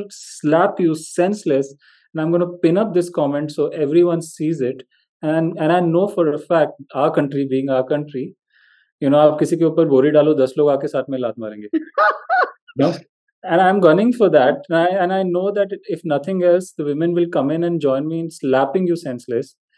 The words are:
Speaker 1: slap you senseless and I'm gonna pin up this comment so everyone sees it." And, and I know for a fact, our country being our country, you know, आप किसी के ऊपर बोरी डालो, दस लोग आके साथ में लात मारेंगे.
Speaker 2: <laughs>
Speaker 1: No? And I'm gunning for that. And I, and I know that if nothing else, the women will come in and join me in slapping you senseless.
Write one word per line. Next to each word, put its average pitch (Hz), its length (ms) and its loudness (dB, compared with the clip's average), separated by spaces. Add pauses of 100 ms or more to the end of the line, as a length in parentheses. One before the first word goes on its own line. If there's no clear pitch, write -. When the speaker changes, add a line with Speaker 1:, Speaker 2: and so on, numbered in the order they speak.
Speaker 1:
slap 165 720 -2
you 160 160 2
senseless 156 800 -2 (400)
and 160 80 -6
I'm 160 100 -2
gonna 175 200 0 (120)
pin 170 140 4
up 202 160 0
this 175 160 0
comment 147 420 -2
so 151 160 -2
everyone 165 540 0
sees 156 400 -6
it." 127 220 -4 (380)
And, 160 380 -2
and 156 120 2
I 180 100 4
know 170 260 2
for 175 260 0
a - 60 -6
fact, 156 320 0 (220)
our 143 200 0
country 143 360 -2
being 135 200 -2
our 131 160 0
country, 147 500 -6 (640)
you 139 100 0
know, 143 160 4
आप 147 140 4
किसी 165 180 0
के 165 80 2
ऊपर 160 240 2
बोरी 139 220 4
डालो, 151 220 4 (100)
दस 131 140 -2
लोग 147 120 4
आके 139 180 0
साथ 139 220 -6
में 135 100 -6
लात 117 200 -4
मारेंगे. 104 340 -12
Speaker 2:
<laughs> - 1040 -2
Speaker 1:
No? 175 160 2 (500)
And 175 180 2
I'm 190 180 2
gunning 185 320 4
for 226 180 2
that. 147 400 4
And 165 80 0
I, 165 80 2 (180)
and 180 100 -2
I 190 100 0
know 185 340 -2
that 202 100 0 (280)
if - 80 -10
nothing 165 400 -2
else, 180 340 2
the 160 60 -4
women 151 300 -2
will 175 180 0
come 143 200 0
in 165 120 -2
and 170 160 -2
join 139 280 -2
me 165 140 -6
in 165 100 -8
slapping 175 560 0
you 170 80 0
senseless. 127 600 -8 (220)